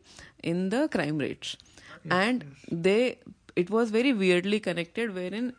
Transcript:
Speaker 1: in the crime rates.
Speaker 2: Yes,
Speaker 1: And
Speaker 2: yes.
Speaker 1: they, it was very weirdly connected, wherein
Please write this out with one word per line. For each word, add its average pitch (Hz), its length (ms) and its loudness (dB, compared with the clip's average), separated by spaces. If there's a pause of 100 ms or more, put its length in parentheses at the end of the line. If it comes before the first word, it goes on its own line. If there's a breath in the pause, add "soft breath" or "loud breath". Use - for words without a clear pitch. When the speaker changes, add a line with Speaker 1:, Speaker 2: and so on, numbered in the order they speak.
(440 loud breath)
Speaker 1:
in 180 260 0
the 262 200 0
crime 156 280 0
rates. - 400 -4
Speaker 2:
Yes, - 540 -16
Speaker 1:
And 202 320 2
Speaker 2:
yes. 151 400 -8
Speaker 1:
they, 220 340 4 (380)
it 180 160 0
was 226 180 2
very 240 240 2
weirdly 190 460 2
connected, 190 560 -4
wherein 185 300 -4 (140)